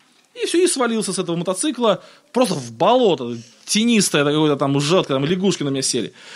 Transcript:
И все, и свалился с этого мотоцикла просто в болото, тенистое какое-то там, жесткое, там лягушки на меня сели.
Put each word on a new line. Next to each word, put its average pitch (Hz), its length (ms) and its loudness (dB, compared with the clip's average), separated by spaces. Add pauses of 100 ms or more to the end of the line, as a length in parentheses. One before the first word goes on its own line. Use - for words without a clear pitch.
(340)
И 480 120 -4
все, 339 120 0
и 359 80 4
свалился 226 460 -2
с 180 60 -4
этого 170 180 -4
мотоцикла 202 680 -2 (300)
просто 233 220 2
в 123 180 -8
болото, 160 640 2 (300)
тенистое 208 580 2
какое-то 147 320 2
там, 139 240 0
жесткое, 151 360 0
там 139 80 -2
лягушки 180 380 0
на 143 60 -2
меня 135 140 -4
сели. 113 300 -4 (240)